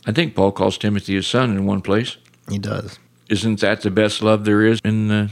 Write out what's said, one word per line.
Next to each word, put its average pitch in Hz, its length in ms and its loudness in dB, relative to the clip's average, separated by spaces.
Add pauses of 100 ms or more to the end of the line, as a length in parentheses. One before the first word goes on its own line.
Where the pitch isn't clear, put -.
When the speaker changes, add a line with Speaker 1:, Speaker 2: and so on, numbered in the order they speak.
Speaker 1:
I 110 60 -2
think 156 240 -2
Paul 98 160 2
calls 98 260 -2
Timothy 101 380 -2
his 95 100 -2
son 123 260 0
in 98 140 0
one 98 160 0
place. 107 360 -2 (320)
Speaker 2:
He 101 100 -6
does. - 400 -8 (300)
Speaker 1:
Isn't 107 320 0
that 104 200 0
the 104 80 -2
best 104 320 0
love 107 220 2
there 104 220 4
is 113 180 4
in 107 240 0
the 104 240 0